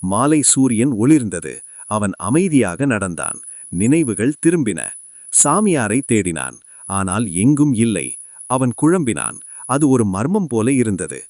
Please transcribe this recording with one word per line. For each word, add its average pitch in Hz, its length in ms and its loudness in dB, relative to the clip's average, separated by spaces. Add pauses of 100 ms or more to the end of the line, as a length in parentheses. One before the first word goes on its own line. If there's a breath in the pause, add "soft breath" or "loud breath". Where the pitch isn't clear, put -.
மாலை 127 380 2
சூரியன் 127 520 2
ஒளிர்ந்தது. 101 600 0 (380 loud breath)
அவன் 104 260 -2
அமைதியாக 127 680 0
நடந்தான். 95 540 -4 (320 loud breath)
நினைவுகள் 120 680 0
திரும்பின. 139 380 0 (540 loud breath)
சாமியாரை 147 680 2
தேடினான். 82 560 -2 (320 loud breath)
ஆனால் 98 440 -2
எங்கும் 139 400 2
இல்லை. 104 340 0 (420 loud breath)
அவன் 127 280 0
குழம்பினான். 117 600 0 (320 loud breath)
அது 143 200 2
ஒரு 120 160 4
மர்மம் 143 420 -2
போல 117 240 0
இருந்தது. 95 480 -2 (100)